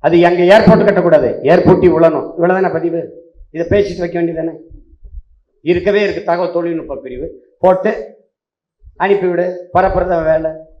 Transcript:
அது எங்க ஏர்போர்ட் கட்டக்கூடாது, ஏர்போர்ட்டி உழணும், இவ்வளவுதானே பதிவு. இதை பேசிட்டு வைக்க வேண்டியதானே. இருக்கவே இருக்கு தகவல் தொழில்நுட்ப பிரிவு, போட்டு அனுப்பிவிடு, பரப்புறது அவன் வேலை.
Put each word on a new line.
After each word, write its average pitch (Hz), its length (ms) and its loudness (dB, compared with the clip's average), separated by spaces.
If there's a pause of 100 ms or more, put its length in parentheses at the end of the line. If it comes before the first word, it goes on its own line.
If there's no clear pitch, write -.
அது 160 180 0
எங்க 175 260 2
ஏர்போர்ட் 202 400 6
கட்டக்கூடாது, 160 420 2 (160)
ஏர்போர்ட்டி 180 440 4
உழணும், 160 420 2
இவ்வளவுதானே 185 400 0
பதிவு. 165 300 -4 (500)
இதை 165 160 -8
பேசிட்டு 190 360 0
வைக்க 170 140 -6
வேண்டியதானே. 165 380 -4 (1080)
இருக்கவே 180 360 0
இருக்கு 165 220 -4
தகவல் 175 320 -4
தொழில்நுட்ப 165 420 -6
பிரிவு, 131 300 -12 (300)
போட்டு 185 340 2 (1080)
அனுப்பிவிடு, 180 460 0 (240)
பரப்புறது 180 460 0
அவன் 160 140 -2
வேலை. 160 220 0 (280)